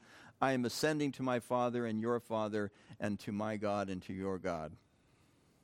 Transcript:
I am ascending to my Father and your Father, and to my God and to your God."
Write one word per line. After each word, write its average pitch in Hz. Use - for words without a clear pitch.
I 135
am 127
ascending 147
to -
my 123
Father 123
and 110
your 117
Father, 107
and 104
to -
my 107
God 101
and 92
to -
your 95
God." 82